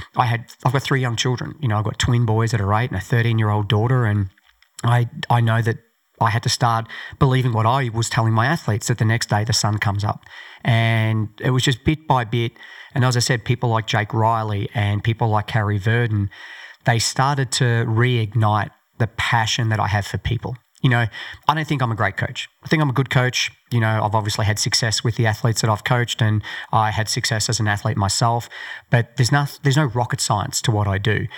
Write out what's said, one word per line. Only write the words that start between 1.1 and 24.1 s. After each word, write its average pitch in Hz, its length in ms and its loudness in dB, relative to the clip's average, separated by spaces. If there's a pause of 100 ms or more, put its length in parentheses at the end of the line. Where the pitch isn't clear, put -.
children. - 440 -4
You 139 80 -2
know, 107 100 2
I've 107 60 0
got 107 140 -6
twin 120 260 2
boys 110 280 2
that 113 80 0
are 98 140 0
eight 117 160 0
and 95 80 -4
a 92 40 -8
thirteen-year-old 110 680 2
daughter, 120 360 2
and 104 260 0 (540)
I, 120 240 2 (200)
I 120 120 4
know 113 220 2
that 113 160 -2 (420)
I 113 100 2
had 117 120 0
to - 60 -2
start 117 380 0 (320)
believing 127 340 2
what 110 140 2
I 123 240 2
was 113 180 -2
telling 113 240 2
my 113 140 2
athletes, 135 420 -2
that 123 100 0
the 120 60 2
next 110 240 0
day 104 160 2
the 117 80 -2
sun 107 260 0
comes 101 260 -2
up. - 200 -4 (400)
And 113 640 2 (120)
it 131 100 0
was 127 120 2
just 131 220 -2
bit 156 240 -2
by 127 160 2
bit. 117 280 -2 (420)
And 123 100 2
as 123 120 4
I 123 40 2
said, 120 240 0
people 123 240 0
like 113 180 0
Jake 107 260 -2
Riley 110 640 0
and 104 300 0
people 113 240 0
like 107 220 0
Harry 104 280 0
Verdon, 110 520 0 (540)
they 117 140 2
started 135 540 0
to - 120 0 (220)
reignite 110 840 2 (280)
the 113 80 0
passion 113 600 -2
that 110 100 0
I 104 80 0
have 101 200 0
for - 120 -6
people. - 380 -4 (240)
You 131 100 4
know, 120 160 2 (420)
I 147 60 4
don't 156 120 -2
think 139 160 -2
I'm 117 80 0
a 110 60 -2
great 98 200 0
coach. - 320 -6 (140)
I - 60 -14
think 160 120 2
I'm 147 80 4
a 127 40 0
good 131 180 0
coach. 127 400 0 (220)
You 120 80 2
know, 110 240 2
I've 104 100 0